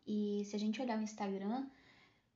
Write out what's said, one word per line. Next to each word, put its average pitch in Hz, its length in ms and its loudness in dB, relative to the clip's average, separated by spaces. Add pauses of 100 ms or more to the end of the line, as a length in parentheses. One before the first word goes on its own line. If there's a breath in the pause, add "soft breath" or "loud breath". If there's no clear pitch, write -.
E 208 380 2
se 208 120 -4
a - 20 2
gente 214 240 2
olhar 233 160 0
o 220 40 0
Instagram, 208 680 -2 (640 loud breath)